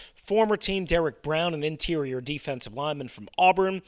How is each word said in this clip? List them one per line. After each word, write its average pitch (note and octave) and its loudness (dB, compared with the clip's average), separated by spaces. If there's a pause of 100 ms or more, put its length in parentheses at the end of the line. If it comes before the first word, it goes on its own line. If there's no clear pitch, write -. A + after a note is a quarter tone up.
(140)
former G#3+ 2
team. G3 0
Derek D#3+ 0
Brown, D#3+ 0
an D3 -4
interior D3 -2
defensive C3 -6
lineman C#3+ -6
from G#2 -16 (100)
Auburn. F#3 4